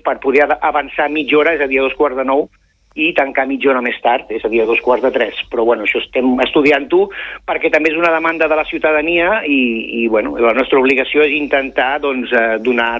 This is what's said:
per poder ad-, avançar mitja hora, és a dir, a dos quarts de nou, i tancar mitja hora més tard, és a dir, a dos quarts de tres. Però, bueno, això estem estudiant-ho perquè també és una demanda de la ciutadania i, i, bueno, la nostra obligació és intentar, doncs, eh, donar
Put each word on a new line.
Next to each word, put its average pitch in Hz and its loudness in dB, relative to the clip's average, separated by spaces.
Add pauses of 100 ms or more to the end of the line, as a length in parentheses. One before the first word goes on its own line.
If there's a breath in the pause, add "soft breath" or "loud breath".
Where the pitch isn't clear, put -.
per 135 -2
poder 139 2
ad-, 143 0
avançar 147 -2
mitja 147 0
hora, 160 2
és 143 -2
a 135 -2
dir, 131 0
a 135 0
dos 131 -4
quarts 135 0
de 131 -2
nou, 139 0 (460)
i 156 -2
tancar 135 0
mitja 135 0
hora 127 0
més 117 -4
tard, 120 0
és 110 -4
a 107 -2
dir, 113 2
a 107 0
dos 113 0
quarts 123 2
de 131 2
tres. 117 -2 (120)
Però, 117 -2
bueno, 110 0
això 95 -2
estem 127 -2
estudiant-ho 147 2 (420 loud breath)
perquè 160 -2
també 156 2
és 156 -4
una 170 2
demanda 160 0
de 151 0
la 151 -2
ciutadania 165 0
i, 139 2 (440)
i, 117 0
bueno, 110 0
la 117 4
nostra 131 2
obligació 131 2
és 147 2
intentar, 139 -2
doncs, 127 -4
eh, 113 2
donar 117 0